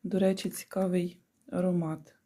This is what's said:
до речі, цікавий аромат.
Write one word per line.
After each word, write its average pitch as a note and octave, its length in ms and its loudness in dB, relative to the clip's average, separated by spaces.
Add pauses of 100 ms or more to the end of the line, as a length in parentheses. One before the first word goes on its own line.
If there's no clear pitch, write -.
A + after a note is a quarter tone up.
до F#3 160 -2
речі, F#3+ 320 2
цікавий F3+ 680 -2 (300)
аромат. F3 640 0 (120)